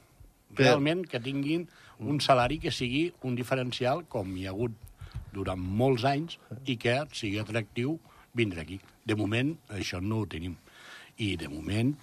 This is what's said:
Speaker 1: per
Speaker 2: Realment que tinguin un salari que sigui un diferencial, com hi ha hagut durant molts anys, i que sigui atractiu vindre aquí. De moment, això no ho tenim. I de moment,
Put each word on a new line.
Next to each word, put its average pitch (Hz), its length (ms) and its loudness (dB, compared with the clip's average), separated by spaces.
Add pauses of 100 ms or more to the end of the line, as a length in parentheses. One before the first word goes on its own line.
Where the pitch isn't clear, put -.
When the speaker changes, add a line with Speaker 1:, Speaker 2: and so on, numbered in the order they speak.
(540)
Speaker 1:
per 135 120 4
Speaker 2:
Realment 151 420 6
que 123 120 -4
tinguin 143 480 -2 (320)
un 143 220 0
salari 135 380 6
que 165 120 -4
sigui 135 420 0 (100)
un 127 120 0
diferencial, 127 720 0
com 95 300 -4
hi 95 80 -6
ha 95 60 -4
hagut 113 200 -2 (640)
durant 95 260 -4
molts 110 460 4
anys, 143 320 0 (280)
i 131 120 0
que 127 340 2
sigui 104 280 -4
atractiu 117 600 -2 (340)
vindre 98 280 2
aquí. 87 180 -10 (260)
De 107 100 2
moment, 117 420 0 (120)
això 90 320 -4
no 110 180 0
ho 101 80 -2
tenim. 82 280 -8 (640)
I 98 200 0
de 80 100 -8
moment, 98 560 0